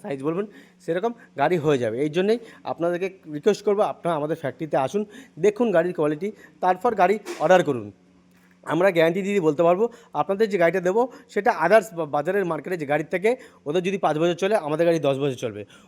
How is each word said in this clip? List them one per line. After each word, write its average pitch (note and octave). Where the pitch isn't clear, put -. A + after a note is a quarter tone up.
সাইজ C#3+
বলবেন, E3
সেরকম F#3
গাড়ি D#3
হয়ে D3
যাবে। A#2
এই D3+
জন্যই F#3+
আপনাদেরকে F3
রিকোয়েস্ট E3+
করবো, G#3
আপনারা E3+
আমাদের D3+
ফ্যাক্টরিতে D3+
আসুন, D3+
দেখুন G#3
গাড়ির F3
কোয়ালিটি, D#3
তারপর F#3
গাড়ি G3
অর্ডার F3
করুন। A#2
আমরা E3+
গ্যারান্টি E3+
দিয়ে G3+
বলতে D#3
পারবো, F3+
আপনাদের G3
যে G3
গাড়িটা E3+
দেবো, G3+
সেটা G#3
others F3+
বা-, D#3+
বাজারের D3+
মার্কেটে E3+
যে D#3
গাড়ির D3+
থেকে G#3
ওদের D#3+
যদি F#3+
পাঁচ D#3
বছর E3+
চলে, G3
আমাদের D#3
গাড়ি E3+
দশ C#3
বছর C#3
চলবে। G#2